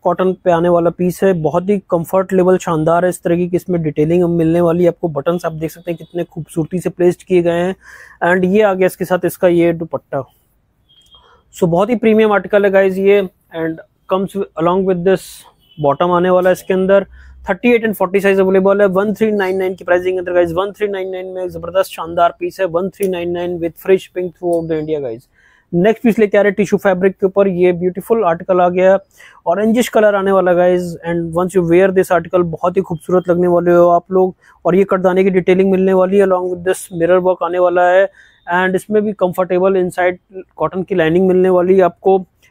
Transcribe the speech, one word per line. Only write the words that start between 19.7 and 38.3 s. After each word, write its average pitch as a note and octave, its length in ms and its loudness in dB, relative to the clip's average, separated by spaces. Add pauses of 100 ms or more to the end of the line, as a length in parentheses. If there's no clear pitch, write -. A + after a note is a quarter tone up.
की - 80 -18
pricing F3+ 360 0
अंदर F3+ 140 -8
गाइस। F3 200 2
वन F#3+ 180 -4
थ्री G#3 160 -6
नाइन F#3+ 220 -6
नाइन F#3 180 -10
में F#3 160 -10
एक F3+ 80 -6
जबरदस्त E3+ 400 -4
शानदार E3+ 480 -2
पीस F3 200 -8
है, F#3+ 80 -2
वन F3 220 -4
three G3 180 -6
nine F3 240 -4
nine F3 280 -6
with E3 140 -6 (120)
free F#3+ 120 2
shipping F3+ 320 -8
throughout E3+ 400 -4
the D#3+ 120 -4
India D3+ 200 -6
guys। B2 260 -10 (440)
नेक्स्ट G3 320 0
पीस A3+ 160 2
लेके G#3 180 2
आ G3+ 40 4
रहे G3+ 80 2
हैं G3 60 -2
टिश्यू G3+ 240 -2
फैब्रिक G2 400 0
के G3+ 60 -2
ऊपर, G3 220 2
ये F3+ 260 0
beautiful F#3 520 -2
article F3+ 360 0
आ F3+ 80 4
गया, F#3 280 2 (500)
ऑरेंजिश A3 420 0
color G#3+ 260 2
आने G3 160 0
वाला F#3 220 2
गाइस। F3+ 420 0 (140)
And E3+ 300 -4
once F#3 180 -2
you F3+ 140 2
wear F#3 240 4
this F#3 160 2
article, F3 400 0
बहुत F3+ 260 -4
ही F#3+ 40 0
खूबसूरत F3+ 480 -2
लगने F3 180 2
वाले F3 240 2
हो F3 180 6
आप E3+ 220 0
लोग। F#3 240 0 (300)
और F#3 100 2
ये G3 80 4
करदाने F#3+ 400 0
की G3 60 2
detailing F#3+ 420 2
मिलने F#3+ 220 2
वाली F#3 240 2
है, G3+ 100 4
along F3+ 240 0
with F3+ 160 -10
this F#3 260 -4
mirror F3 300 2
work F3+ 200 0
आने F3 160 -2
वाला F3+ 300 2
है। F#3 180 4 (400)